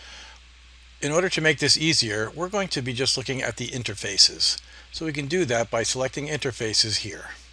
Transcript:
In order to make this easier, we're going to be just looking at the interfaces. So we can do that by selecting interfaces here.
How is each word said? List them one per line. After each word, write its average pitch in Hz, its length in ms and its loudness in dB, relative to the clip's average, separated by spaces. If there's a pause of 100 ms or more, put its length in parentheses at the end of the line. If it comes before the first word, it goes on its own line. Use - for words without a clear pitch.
(1000)
In 147 80 -2
order 175 200 2
to - 100 -2
make 156 200 4
this 143 180 4
easier, 110 580 2
we're 170 140 -6
going 196 180 -2
to 156 140 -4
be 127 100 -4
just 123 240 2
looking 123 260 -4
at 117 140 -2
the 123 120 -6
interfaces. - 920 2 (320)
So - 140 -6
we 156 80 -2
can 143 140 -4
do 175 180 2
that 117 260 2
by 117 120 2
selecting 131 440 -2
interfaces 117 680 0
here. - 300 -8 (260)